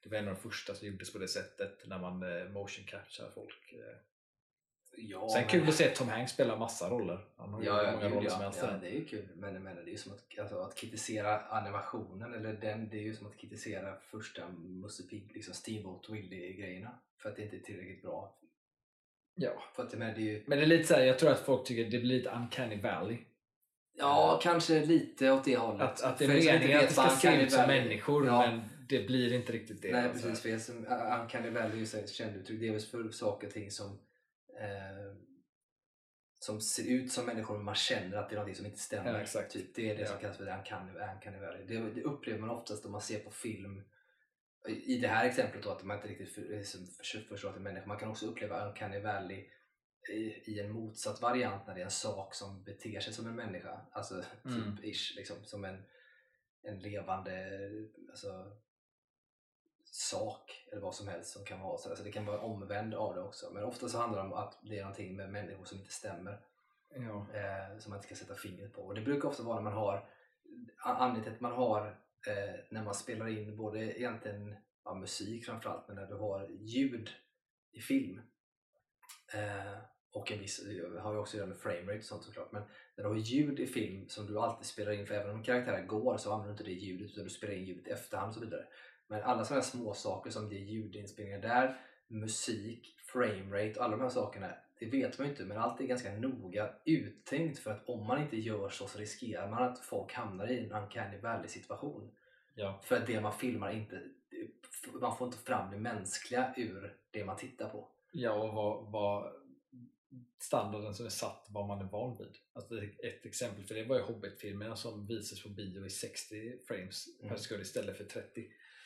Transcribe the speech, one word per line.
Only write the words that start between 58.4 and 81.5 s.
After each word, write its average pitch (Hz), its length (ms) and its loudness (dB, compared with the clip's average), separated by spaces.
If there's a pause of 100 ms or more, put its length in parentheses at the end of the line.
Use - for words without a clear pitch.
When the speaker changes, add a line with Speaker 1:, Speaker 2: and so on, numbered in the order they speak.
Speaker 2:
sak - 880 -6
eller 104 100 -8
vad 104 120 -6
som 101 140 -10
helst 101 240 -8
som 101 120 -14
kan 95 160 -10
vara 95 180 -4
så. - 100 -8
Alltså, 98 160 -8
det 104 80 -8
kan 104 140 -4
vara 104 140 -2
omvänd 107 540 -4
av 104 200 0
det - 60 -4
också. - 340 -10
Men 104 100 -4
ofta 123 240 -4
så 113 100 -2
handlar 110 240 0
det 95 60 -4
om 95 60 -6
att - 280 -6
det 104 160 -6
är 98 40 -4
någonting 95 340 -8
med 95 160 -8
människor 92 320 -8
som 98 140 -12
inte 95 140 -14
stämmer. 98 480 -8 (560)
Speaker 1:
Ja. 107 380 -6
Speaker 2:
Eh, 98 440 -6
som 104 120 -12
man 101 80 -8
inte - 100 -14
kan 87 80 -12
sätta 95 180 -12
fingret 98 380 -10
på. - 100 -10
Och 95 120 -8
det 107 60 -2
brukar 139 280 2
ofta - 140 -4
vara 113 140 -2
när 110 60 -2
man 104 100 -2
har, 101 240 2 (880)
a-, 254 120 2
anledningen 247 280 4
till 113 80 -4
att - 80 -12
man - 120 0
har, 110 340 4 (400)
eh, 101 340 -2 (100)
när 110 140 -4
man 101 100 -4
spelar 113 340 -4
in 107 280 -6
både 110 440 -4
egentligen, 104 540 -6 (300)
ja, 92 100 -8
musik 101 500 -6
framförallt, 117 440 -8
men 104 80 -12
när 98 100 -8
du 104 80 -10
har 98 340 -2
ljud 113 600 -2 (640)
i - 80 -18
film, 135 400 0 (1120)
eh, 101 440 -4 (340)
och 107 200 -4
en 107 80 -2
viss, - 240 -6 (280)
det - 80 -8
har 104 120 -2
ju 107 60 0
också 104 180 -4
att - 20 -2
göra 98 100 -4
med 92 100 -8